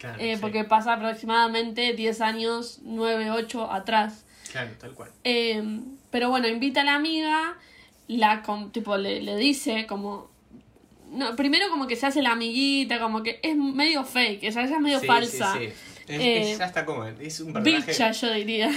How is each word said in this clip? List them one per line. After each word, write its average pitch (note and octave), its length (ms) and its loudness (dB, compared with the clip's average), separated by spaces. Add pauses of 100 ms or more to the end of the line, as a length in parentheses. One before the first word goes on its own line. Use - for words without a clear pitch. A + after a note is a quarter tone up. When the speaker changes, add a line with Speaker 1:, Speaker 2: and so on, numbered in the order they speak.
Speaker 1:
Claro, B3 200 -12
Speaker 2:
Eh, A3+ 140 -2
Speaker 1:
sí. G#3 60 -4
Speaker 2:
porque G#3+ 240 -2
pasa A#3 300 4
aproximadamente A3+ 1000 0
diez A3 300 -2
años, A3+ 600 -2
nueve, A3+ 480 0
ocho A3+ 400 -4
atrás. G#3+ 540 0 (260)
Speaker 1:
Claro, - 200 -8 (100)
tal B2 140 -16
cual. - 160 -18 (120)
Speaker 2:
Em, A3+ 640 0 (260)
pero B3 200 2
bueno, B3 180 2
invita B3+ 320 2
a C#4 40 4
la C#4+ 120 4
amiga, D#4 600 0 (520)
la A3 340 2
com-, G#3 300 -6
tipo, G#3 240 -2
le, G3 260 -2
le G#3 140 -4
dice A#3 500 0
como... G3+ 440 -8 (800)
No, B3 260 -4
primero D4+ 340 4
como C#4+ 160 0
que A#3+ 100 -2
se C4+ 100 0
hace C#4 160 2
la B3 100 4
amiguita, A#3+ 680 0
como A3 220 -2
que A3+ 200 -6
es D#4 140 0
medio C#4 480 2
fake, A3+ 440 0
o A3 40 0
sea, A#3+ 120 -2
ella C#4 120 0
es D#4 40 2
medio C#4+ 200 2
Speaker 1:
Sí, - 60 -2
Speaker 2:
falsa. A#3 460 4
Speaker 1:
sí, G3+ 60 -2 (100)
sí. G#2 40 -10 (360)
Es, D3 120 -4
Speaker 2:
Eh, A3+ 320 4
Speaker 1:
es, G#3+ 60 -4
ya F#3 80 -2
está E3 180 -4
como, C#3 200 -4
es C#3 360 -10
un D#3+ 120 -8
personaje B3 400 2
Speaker 2:
bicha, A3 200 2
yo A3+ 200 -2
diría. A3 440 0